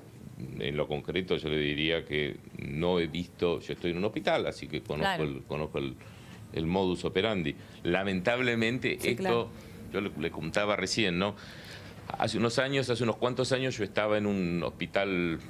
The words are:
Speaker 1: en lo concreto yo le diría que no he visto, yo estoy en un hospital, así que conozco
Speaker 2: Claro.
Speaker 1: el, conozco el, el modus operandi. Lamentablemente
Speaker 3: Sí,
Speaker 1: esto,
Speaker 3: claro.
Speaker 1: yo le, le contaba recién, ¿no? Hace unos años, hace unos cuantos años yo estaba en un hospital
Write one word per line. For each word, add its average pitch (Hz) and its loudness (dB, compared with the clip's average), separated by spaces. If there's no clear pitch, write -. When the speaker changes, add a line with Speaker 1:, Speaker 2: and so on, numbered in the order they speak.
Speaker 1:
en 67 -2
lo 73 0
concreto 80 0
yo 76 -4
le 76 2
diría 76 2
que 73 -2
no 85 0
he 82 2
visto, 85 0
yo - -6
estoy 87 -2
en 82 -2
un 92 0
hospital, 113 0
así 76 -6
que 76 -4
conozco 76 0
Speaker 2:
Claro. 78 -2
Speaker 1:
el, 67 -4
conozco 76 -4
el, 69 -2
el 80 -2
modus 90 2
operandi. 92 2
Lamentablemente 113 2
Speaker 3:
Sí, - 0
Speaker 1:
esto, 123 0
Speaker 3:
claro. 117 2
Speaker 1:
yo 95 2
le, 98 0
le 78 0
contaba 101 2
recién, 92 2
¿no? 101 2
Hace 113 2
unos 113 2
años, 135 2
hace 120 0
unos 110 2
cuantos 123 2
años 131 0
yo 104 0
estaba 107 4
en 104 2
un 90 2
hospital 87 2